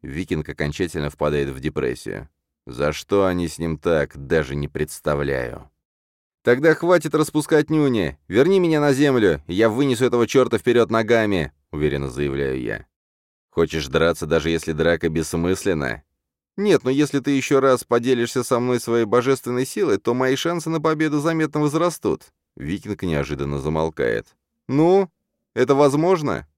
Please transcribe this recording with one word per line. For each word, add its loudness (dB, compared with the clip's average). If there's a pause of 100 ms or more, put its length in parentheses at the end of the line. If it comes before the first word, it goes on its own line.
Викинг -4
окончательно -4
впадает -2
в -10
депрессию. -6 (380)
"За -2
что 0
они -2
с -12
ним -4
так, 0
даже -2
не -4
представляю". -6 (720)
"Тогда 4
хватит 0
распускать 0
нюни! 0 (100)
Верни 4
меня 2
на 2
землю, 2
и -6
я 4
вынесу 0
этого 2
чёрта 2
вперёд 2
ногами", — 2 (180)
уверенно -2
заявляю -4
я. -8 (640)
"Хочешь -2
драться, 0
даже 0
если -2
драка 0
бессмысленна?" -2 (540)
"Нет, 2
но 0
если 0
ты -4
ещё 2
раз 2
поделишься 0
со 0
мной 0
своей 0
божественной 0
силой, -2
то -2
мои 0
шансы -4
на -2
победу 0
заметно -2
возрастут". -2 (240)
Викинг -8
неожиданно -2
замолкает. -2 (340)
"Ну, 2 (440)
это 2
возможно?" 2 (120)